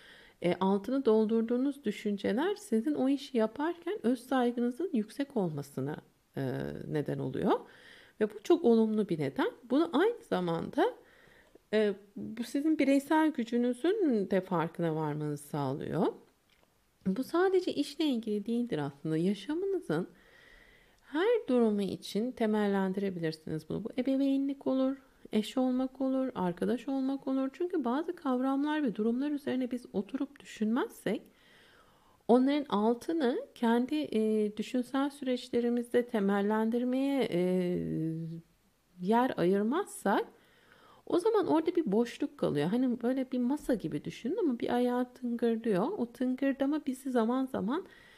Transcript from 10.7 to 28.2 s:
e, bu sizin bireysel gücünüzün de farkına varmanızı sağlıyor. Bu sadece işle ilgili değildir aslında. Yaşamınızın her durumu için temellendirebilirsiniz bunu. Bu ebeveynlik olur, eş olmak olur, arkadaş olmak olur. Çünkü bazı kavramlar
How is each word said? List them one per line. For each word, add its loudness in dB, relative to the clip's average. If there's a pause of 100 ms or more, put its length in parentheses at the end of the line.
e, 2 (220)
bu -8
sizin 0
bireysel 4
gücünüzün 0
de 4
farkına -2
varmanızı -4
sağlıyor. -2 (1000)
Bu -2
sadece 2
işle -2
ilgili -2
değildir -2
aslında. -2
Yaşamınızın 0 (920)
her 0
durumu 4
için -4
temellendirebilirsiniz -2
bunu. -4
Bu -8
ebeveynlik 0
olur, 0 (360)
eş 0
olmak 0
olur, 0
arkadaş -2
olmak -2
olur. 0
Çünkü -2
bazı -2
kavramlar 0